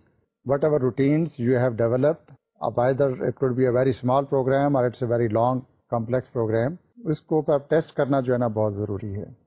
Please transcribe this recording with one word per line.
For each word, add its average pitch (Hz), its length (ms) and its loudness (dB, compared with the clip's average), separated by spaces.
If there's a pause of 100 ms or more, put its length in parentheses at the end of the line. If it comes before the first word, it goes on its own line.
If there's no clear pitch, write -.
(460)
Whatever 143 360 2
routines 139 500 0 (120)
you 127 180 2
have 127 160 2
developed, 127 500 0 (380)
اب 113 160 -4
either 135 260 2 (200)
it - 120 -2
could 127 160 0
be 131 140 2
a - 20 0
very 127 240 2
small 135 380 0
program 139 460 2
or - 100 2
it's 117 160 -10
a - 60 -2
very 117 160 2 (100)
long 123 240 0 (320)
complex 120 420 -2
program, 117 400 0 (340)
اس 151 100 -2
کو - 160 -2
اوپر 151 220 2 (160)
ٹیسٹ 160 220 -2
کرنا 139 240 0
جو 127 120 0
ہے 123 60 2
نا 123 100 0 (120)
بہت 107 140 0
ضروری 101 420 -6
ہے. 101 100 -10 (200)